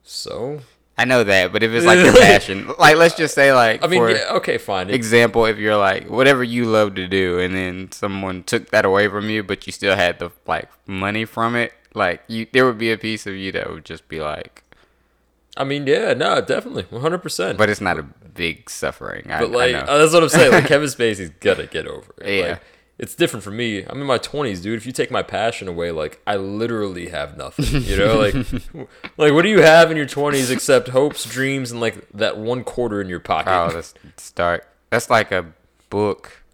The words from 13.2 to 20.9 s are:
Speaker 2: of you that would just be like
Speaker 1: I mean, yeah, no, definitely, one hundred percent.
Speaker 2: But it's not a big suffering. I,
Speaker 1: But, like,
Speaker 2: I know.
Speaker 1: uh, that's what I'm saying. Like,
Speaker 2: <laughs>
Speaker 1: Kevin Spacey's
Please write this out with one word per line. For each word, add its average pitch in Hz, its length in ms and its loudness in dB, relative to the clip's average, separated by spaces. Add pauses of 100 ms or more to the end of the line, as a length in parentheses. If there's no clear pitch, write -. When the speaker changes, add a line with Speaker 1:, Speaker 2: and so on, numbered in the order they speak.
Speaker 2:
of 95 80 -10
you 95 160 -8
that - 180 -6
would 80 160 -14
just - 220 -16
be 78 140 -10
like 76 420 -10 (920)
Speaker 1:
I 139 80 -6
mean, 143 220 -6
yeah, 175 260 2
no, 143 280 0
definitely, - 480 -6
one 113 120 -12
hundred 165 180 -2
percent. 175 380 -6
Speaker 2:
But 104 120 2
it's 104 120 -4
not 85 180 -2
a 76 40 -10
big - 680 -10
suffering. - 600 -10
I, - 120 -6
Speaker 1:
But, 90 100 -4
like, 123 240 0
Speaker 2:
I 143 40 -6
know. - 60 -8
Speaker 1:
uh, 143 120 0
that's 156 160 4
what 170 100 6
I'm 147 60 0
saying. 151 240 6
Like, 143 120 4
Speaker 2:
<laughs> - 20 -6
Speaker 1:
Kevin 147 200 2
Spacey's 107 440 -4 (100)